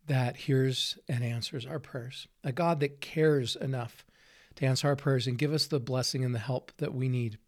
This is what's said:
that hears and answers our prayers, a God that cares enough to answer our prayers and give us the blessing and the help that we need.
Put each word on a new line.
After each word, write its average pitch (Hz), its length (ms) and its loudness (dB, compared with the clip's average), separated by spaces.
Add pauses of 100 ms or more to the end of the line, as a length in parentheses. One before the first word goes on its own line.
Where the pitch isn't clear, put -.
that 127 300 2
hears 131 600 2 (120)
and 123 160 0
answers 120 400 -4
our 160 140 -6
prayers, - 500 -10 (120)
a 139 120 -4
God 165 260 2
that 139 220 -2
cares 151 560 2
enough 127 480 -4 (480)
to - 120 -2
answer 131 220 2
our 143 80 4
prayers 131 320 2
and 123 100 0
give 147 140 0
us 156 160 0
the 139 140 0
blessing 127 420 -2
and 123 100 0
the 113 60 -2
help 127 380 -4
that - 160 -4
we 131 160 0
need. 120 280 0 (100)